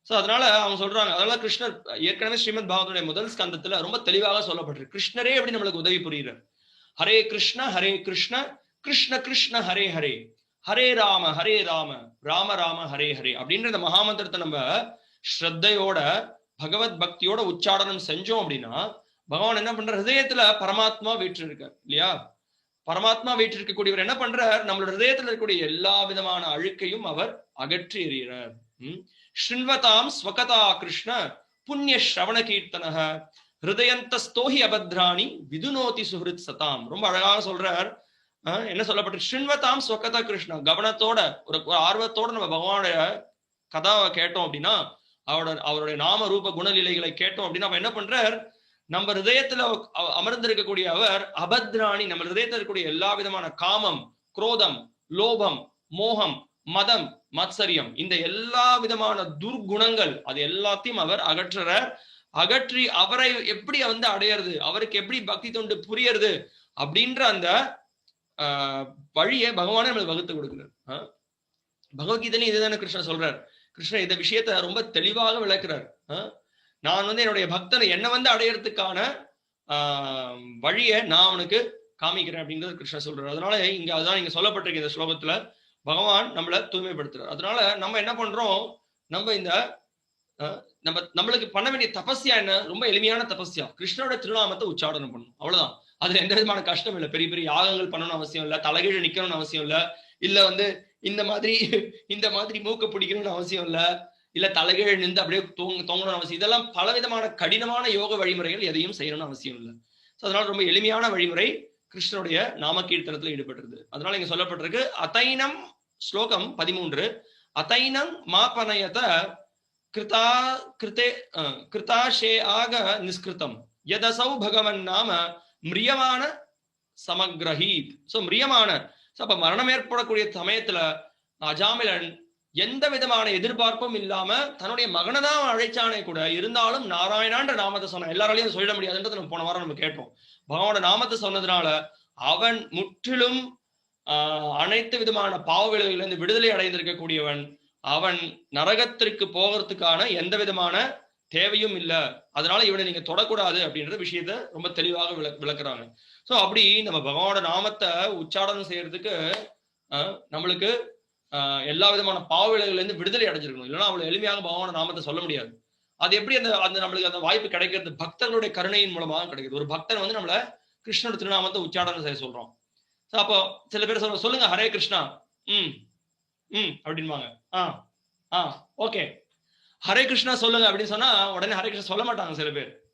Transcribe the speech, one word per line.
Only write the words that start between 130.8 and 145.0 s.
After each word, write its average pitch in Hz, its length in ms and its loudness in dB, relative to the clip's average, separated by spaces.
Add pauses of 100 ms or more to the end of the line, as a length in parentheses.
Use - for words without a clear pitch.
அஜாமிலன் 180 800 -2 (260)
எந்த 254 380 0
விதமான 247 400 2
எதிர்பார்ப்பும் 226 640 0
இல்லாம 196 500 0
தன்னுடைய 240 440 -4
மகனை 185 320 0
தான் 294 220 4
அவன் 240 120 2
அழைச்சானே 226 480 0
கூட, 160 280 -2
இருந்தாலும் 226 600 0
நாராயணான்ற 220 640 2
நாமத்தை 196 360 -2
சொன்னான். 175 200 -6
எல்லாராலையும் 214 420 2
சொல்லிட 202 220 0
முடியாதுன்றது 190 420 -4
நம்ம 175 120 -8
போன 165 160 -6
வாரம் 175 240 -2
நம்ம 151 60 -6
கேட்டோம். 147 360 -4 (400)
பகவானோட 196 300 2
நாமத்தை 220 420 4
சொன்னதுனால 180 640 0 (280)
அவன் 196 560 0
முற்றிலும், 247 920 -2 (500)
ஆ, 151 280 0 (200)
அனைத்து 226 400 2
விதமான 202 440 0